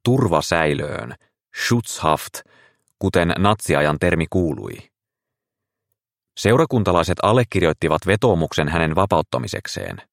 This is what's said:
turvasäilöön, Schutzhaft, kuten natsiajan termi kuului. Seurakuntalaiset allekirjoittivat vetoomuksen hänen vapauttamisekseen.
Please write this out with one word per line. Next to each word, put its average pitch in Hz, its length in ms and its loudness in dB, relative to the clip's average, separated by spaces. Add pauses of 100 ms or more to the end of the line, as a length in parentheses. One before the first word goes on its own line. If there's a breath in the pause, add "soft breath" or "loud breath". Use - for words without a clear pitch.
turvasäilöön, 78 1080 0 (520)
Schutzhaft, - 680 -2 (640 soft breath)
kuten 87 400 0
natsiajan 76 600 0
termi 85 320 0
kuului. 80 420 -2 (1600)
Seurakuntalaiset 95 840 2
allekirjoittivat 90 840 0
vetoomuksen 90 640 0
hänen 80 260 0
vapauttamisekseen. 78 1080 -4 (100)